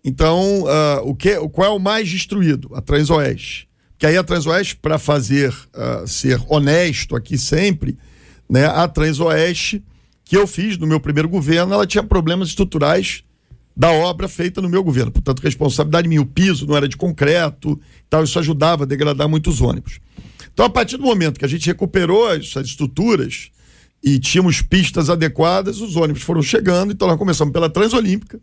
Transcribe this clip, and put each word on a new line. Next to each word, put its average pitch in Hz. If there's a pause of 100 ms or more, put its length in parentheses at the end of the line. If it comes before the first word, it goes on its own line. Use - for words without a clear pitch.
Então, 170
ah, 147
o 135
que, 196 (140)
qual 196
é 208
o 196
mais 208
destruído? 175
A -
Transoeste. 147 (300)
Que -
aí 160
a 180
Transoeste, 175
pra 156
fazer, 139 (200)
ah, 120
ser 127
honesto 151
aqui 120
sempre, 170 (520)
né, 131
a 160
Transoeste 160 (400)
que 180
eu 202
fiz 190
no 160
meu 156
primeiro 151
governo, 170
ela 202
tinha 208
problemas 175
estruturais 175 (520)
da 165
obra 170
feita 180
no 185
meu 190
governo. 123
Portanto, 131
responsabilidade 151
minha. 156
O 135
piso 165
não 147
era 143
de 131
concreto, 156 (260)
tal, 160
isso 156
ajudava 156
a -
degradar 143
muitos 156
ônibus. - (540)
Então, 226
a -
partir 247
do 277
momento 180
que 143
a -
gente 139
recuperou 185
essas 139
estruturas - (540)
e 135
tínhamos 170
pistas 170
adequadas, 175
os 196
ônibus 156
foram 165
chegando. 190
Então, 185
nós 165
começamos 156
pela 165
Transolímpica 214